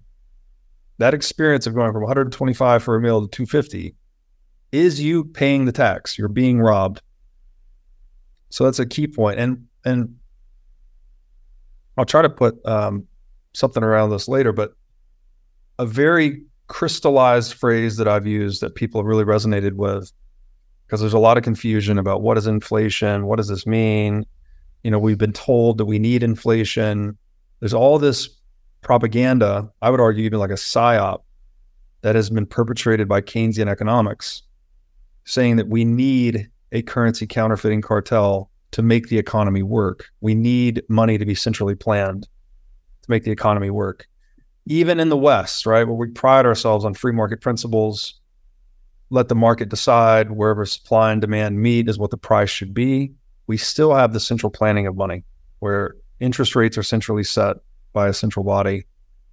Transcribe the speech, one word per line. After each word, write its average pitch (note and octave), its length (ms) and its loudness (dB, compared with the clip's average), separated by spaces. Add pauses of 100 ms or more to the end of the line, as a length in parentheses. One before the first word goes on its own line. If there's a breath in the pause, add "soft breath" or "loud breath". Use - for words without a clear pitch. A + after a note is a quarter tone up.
(960)
That A#2+ 160 2
experience D3+ 540 0
of A2+ 80 -4
going A#2 180 0
from A2 120 -4
a - 20 -4
hundred C3 260 -2
twenty-five B2 500 0
for A#2+ 120 -2
a A2+ 60 0
meal A#2 200 2
to G#2 80 -4
two - 160 -8
fifty F#2+ 520 -4 (760)
is D#3 260 2
you D#3 260 -2
paying C#3 420 0
the A#2+ 60 0
tax. A2+ 440 -2
You're G#2 120 -4
being B2 320 2
robbed. G2 420 2 (1500)
So - 160 -2
that's C3 140 2
a B2+ 80 -2
key D3 220 -4
point. G#2+ 320 -2
And, B2 260 -4 (180)
and A#2+ 320 -2 (1800)
I'll B2+ 80 0
try D#3 160 4
to D3+ 80 2
put, A#2+ 340 0
um, G#2 420 -4 (460)
something A#2+ 300 -2
around A2 260 2
this G#2 180 -4
later, B2+ 260 0
but G#2 200 -4 (1080)
a B2 60 -2
very D3 580 0 (240)
crystallized B2+ 840 2
phrase A2+ 420 0
that A2 100 -2
I've G#2 220 2
used G#2 320 -4
that - 160 -8
people A2+ 240 -4
have G2+ 60 -4
really A2 180 2
resonated G#2 480 0
with, G2 400 -6 (720)
'cause G#2+ 140 -4
there's G#2+ 120 0
a A2 60 4
lot A2+ 180 6
of A#2+ 60 0
confusion G#2+ 560 -2
about G2 240 -2
what A2+ 160 0
is G#2 80 -2
inflation, G#2+ 800 -2
what G#2+ 120 -2
does G2+ 100 -4
this G2 180 -8
mean? G#2+ 580 0 (600)
You A2 80 -2
know, G#2+ 80 0
we've G#2+ 180 2
been G#2+ 140 0
told A#2 460 2
that A2 80 -2
we G#2+ 120 0
need A#2+ 240 0
inflation. G#2+ 960 -2 (400)
There's G#2+ 160 -4
all C3+ 240 4
this C#3+ 300 0 (540)
propaganda, A#2 840 2 (140)
I A2+ 80 2
would C3 80 2
argue A2+ 260 2
even A2 140 -2
like G2 120 -2
a G2+ 40 -4
psyop, G#2+ 680 0 (800)
that G#2+ 120 2
has G#2+ 160 0
been A2 160 -2
perpetrated A2+ 640 -2
by G2+ 120 2
Keynesian A2 480 -2
economics, G#2+ 760 -4 (800)
saying A#2+ 320 2
that G#2 120 0
we A2+ 160 0
need A#2 640 0 (220)
a A#2 120 -4
currency A#2 440 -2
counterfeiting G#2+ 560 -2
cartel G2+ 640 0 (220)
to - 120 -2
make A#2 260 2
the A2+ 100 0
economy G2 460 0
work. G2+ 420 -4 (140)
We G#2+ 160 0
need A#2+ 520 0
money A2+ 300 2
to G2+ 80 -4
be G2+ 80 -2
centrally G2+ 400 -4
planned G2 540 -4 (760)
to - 80 -10
make A2+ 140 0
the A2+ 80 -2
economy G#2 380 0
work. G2+ 360 -6 (600)
Even E3 320 2
in E3 120 2
the D3 80 2
West, C3+ 480 2
right, A2+ 180 4
where A#2 100 -4
we A#2 140 -4
pride C3 380 4
ourselves A2 400 0
on G2+ 80 -4
free B2 180 -4
market A2 300 -4
principles, A2 760 -4 (920)
let B2+ 180 2
the B2 60 0
market A2+ 340 2
decide, A2 640 4
wherever G#2+ 340 0
supply A2 480 0
and A2 80 0
demand G#2+ 400 -2
meet A#2 260 2
is A2 120 -2
what G#2 120 -4
the A2+ 60 -6
price G#2+ 320 2
should F#2+ 240 -8
be, C3+ 400 -2 (340)
we A2+ 120 -4
still D3+ 360 2
have B2 200 4
the A2+ 60 -4
central A2 300 -4
planning G#2 360 0
of F#2+ 100 -6
money, F2+ 260 -6 (360)
where G2+ 380 -4 (220)
interest B2 380 -2
rates A2+ 220 2
are G#2+ 40 -2
centrally G#2+ 420 -2
set G2+ 340 -2 (340)
by G2+ 160 0
a G2 60 -2
central G#2 280 -4
body. G2 440 -2 (460)